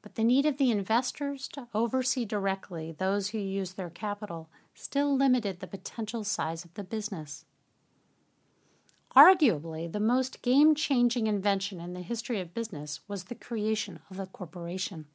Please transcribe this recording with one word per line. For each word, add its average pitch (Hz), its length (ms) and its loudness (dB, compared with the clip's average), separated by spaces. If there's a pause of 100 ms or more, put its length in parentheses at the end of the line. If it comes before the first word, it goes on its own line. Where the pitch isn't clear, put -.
But - 140 -14
the 220 80 0
need 254 220 4
of 302 120 0
the 262 140 4
investors 254 760 0
to 247 240 -12
oversee 240 520 0
directly 190 680 -2
those 190 380 0
who 226 80 -4
use 196 360 -2
their 180 160 -6
capital 202 600 -6 (240)
still 285 420 0
limited 247 440 2
the 180 80 -8
potential 214 580 -6
size 165 400 -4
of - 80 -18
the 202 100 -6
business. 185 640 -8 (1700)
Arguably, 170 760 6
the 208 120 -2
most 247 400 0
game-changing 254 840 4
invention 196 520 0
in 175 140 -6
the 180 80 -6
history 214 400 -4
of 175 120 -8
business 151 540 -6
was 196 180 -6
the 220 100 -8
creation 214 640 -4 (100)
of 185 100 -8
a 190 60 -2
corporation. 170 880 -8